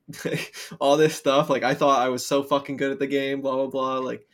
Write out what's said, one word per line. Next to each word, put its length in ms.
<laughs> 560
all 160
this 180
stuff. 340
Like, 140
I 120
thought 300
I 40
was 180
so 160
fucking 360
good 120
at 80
the 80
game, 340
blah, 140
blah, 140
blah, 320
like, 340